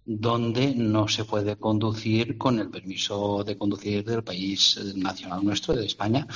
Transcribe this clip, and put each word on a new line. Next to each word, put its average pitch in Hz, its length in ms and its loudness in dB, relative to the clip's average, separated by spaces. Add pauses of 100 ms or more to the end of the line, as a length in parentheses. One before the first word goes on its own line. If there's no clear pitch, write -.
donde 117 720 2
no 110 320 4
se 107 160 0
puede 104 320 0
conducir 110 840 2
con 120 220 2
el 95 100 -4
permiso 101 760 -2
de 104 120 -4
conducir 101 460 -2
del 113 180 -2
país, 95 560 0
eh, 101 200 -6
nacional 92 460 -4
nuestro, 104 300 2
de 117 120 0
España, 110 500 0